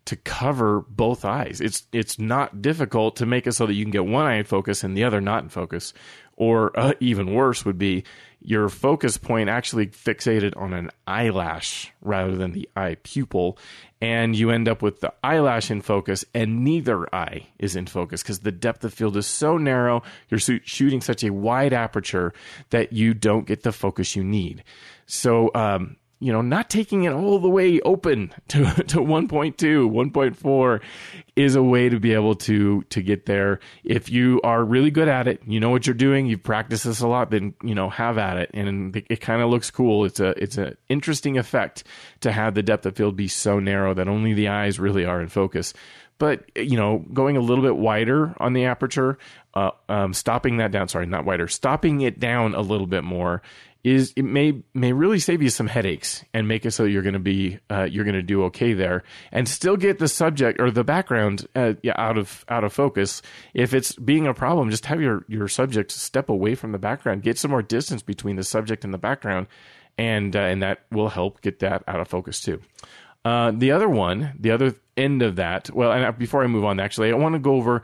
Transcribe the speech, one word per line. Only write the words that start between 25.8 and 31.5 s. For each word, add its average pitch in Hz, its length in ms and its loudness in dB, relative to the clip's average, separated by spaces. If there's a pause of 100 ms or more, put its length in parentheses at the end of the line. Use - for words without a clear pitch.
you 127 80 0
know, 113 120 2
not 147 260 -2
taking 202 360 0
it 160 80 0
all 196 260 2
the 180 100 2
way 180 320 4
open 147 500 2 (180)
to, 143 140 4 (200)
<laughs> - 60 -6
to 156 120 2
one 156 260 2
point 147 300 -2
two, 151 300 4
one 117 240 2
point 135 260 2
four 131 420 2 (560)
is 139 200 4